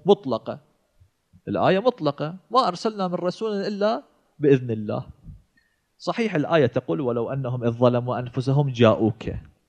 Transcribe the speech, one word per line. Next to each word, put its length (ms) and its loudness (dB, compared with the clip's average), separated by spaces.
مطلقة، 540 0
الآية 300 2
مطلقة، 580 -2
"ما 180 2
أرسلنا 400 -4
من 60 -4
رسول 380 -4
إلا 500 -2
بإذن 320 4
الله". 360 -6
صحيح 360 -4
الآية 320 4
تقول: 340 -2
"ولو 300 -2
أنهم 340 -6
إذ 60 2
ظلموا 480 2
أنفسهم 520 0
جاءوك". 600 4